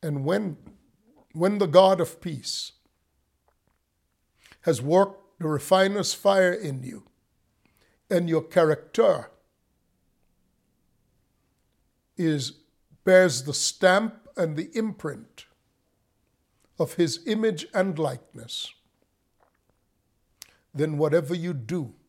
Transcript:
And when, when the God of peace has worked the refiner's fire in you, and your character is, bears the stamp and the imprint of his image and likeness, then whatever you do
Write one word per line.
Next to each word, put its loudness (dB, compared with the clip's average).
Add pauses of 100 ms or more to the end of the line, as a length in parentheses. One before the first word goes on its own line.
And -6
when, -4 (720)
when 0
the 0
God 6
of -8
peace -10 (1900)
has 0
worked 0
the -4
refiner's 0
fire 2
in -8
you, -14 (1040)
and 0
your 2
character 0 (2750)
is, -4 (440)
bears 6
the -8
stamp 0 (120)
and -4
the -10
imprint -8 (1300)
of -4
his -2
image -2
and -2
likeness, -10 (2000)
then -4
whatever 0
you -6
do -6 (160)